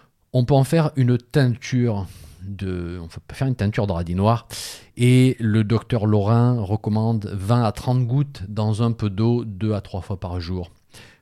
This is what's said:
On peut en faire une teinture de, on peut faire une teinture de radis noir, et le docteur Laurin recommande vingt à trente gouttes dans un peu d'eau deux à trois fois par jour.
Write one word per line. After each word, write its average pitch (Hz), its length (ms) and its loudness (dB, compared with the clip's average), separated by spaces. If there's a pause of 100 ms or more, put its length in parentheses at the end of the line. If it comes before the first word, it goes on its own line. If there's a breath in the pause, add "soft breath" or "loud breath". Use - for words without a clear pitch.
(320 loud breath)
On 123 120 2
peut 139 100 2
en 135 80 6
faire 151 320 2
une 123 240 4
teinture 120 880 0 (380 loud breath)
de, 90 580 -8
on 82 60 -12
peut - 260 -16
faire - 140 -2
une 131 80 -2
teinture 104 320 0
de 98 40 -2
radis 85 220 -4
noir, 107 320 2 (500 loud breath)
et 127 440 4
le 110 240 2
docteur 107 420 -2
Laurin 117 540 4
recommande 107 680 -2
vingt 104 380 0
à 104 80 0
trente 127 340 -2
gouttes 139 420 -2
dans 107 360 -2
un 117 80 2
peu 110 180 -2
d'eau 117 340 0
deux 107 300 -4
à 98 60 -4
trois - 200 -10
fois 92 200 -10
par 90 200 -6
jour. 87 300 -8 (520 loud breath)